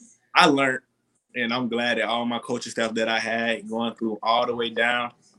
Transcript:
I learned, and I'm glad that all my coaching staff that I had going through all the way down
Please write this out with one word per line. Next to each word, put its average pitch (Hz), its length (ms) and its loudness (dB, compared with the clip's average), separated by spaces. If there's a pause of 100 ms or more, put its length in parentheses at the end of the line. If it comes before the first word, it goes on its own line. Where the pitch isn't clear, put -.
(340)
I 170 120 8
learned, 135 340 4 (560)
and 117 180 -2
I'm 127 160 0
glad 120 280 0
that 107 100 2
all 120 180 -2
my 117 140 -2
coaching 120 320 -6
staff 113 240 -2
that 113 140 0
I 113 100 0
had 113 500 -2
going 113 260 -4
through 107 280 -4
all 117 220 2
the 120 100 -2
way 117 140 -4
down 120 420 0 (280)